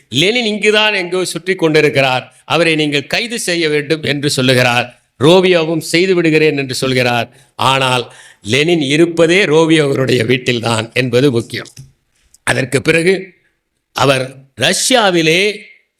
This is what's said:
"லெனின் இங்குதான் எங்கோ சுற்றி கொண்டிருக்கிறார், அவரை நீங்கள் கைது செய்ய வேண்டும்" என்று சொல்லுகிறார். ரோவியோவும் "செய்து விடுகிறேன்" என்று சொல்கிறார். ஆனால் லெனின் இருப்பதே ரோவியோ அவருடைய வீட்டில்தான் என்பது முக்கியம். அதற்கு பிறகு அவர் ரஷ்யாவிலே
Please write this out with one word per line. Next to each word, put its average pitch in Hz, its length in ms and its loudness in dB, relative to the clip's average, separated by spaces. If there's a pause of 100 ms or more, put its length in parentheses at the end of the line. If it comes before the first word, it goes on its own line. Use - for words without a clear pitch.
"லெனின் 214 360 0
இங்குதான் 214 480 0
எங்கோ 180 320 -4
சுற்றி 185 300 -6
கொண்டிருக்கிறார், 139 800 0 (100)
அவரை 160 300 0
நீங்கள் 147 320 -2
கைது 220 320 -4
செய்ய 170 300 -2
வேண்டும்" 151 340 -2
என்று 143 260 -2
சொல்லுகிறார். 123 720 0 (180)
ரோவியோவும் 165 600 2
"செய்து 175 360 0
விடுகிறேன்" 156 420 2
என்று 135 180 -6
சொல்கிறார். 123 600 -2 (180)
ஆனால் 127 580 0 (300)
லெனின் 151 380 2
இருப்பதே 165 640 2
ரோவியோ 160 380 2
அவருடைய 131 400 0
வீட்டில்தான் 117 680 -2
என்பது 127 380 0
முக்கியம். 113 360 -6 (760)
அதற்கு 127 380 -2
பிறகு 170 520 -2 (600)
அவர் 131 420 0 (200)
ரஷ்யாவிலே 190 1160 0 (280)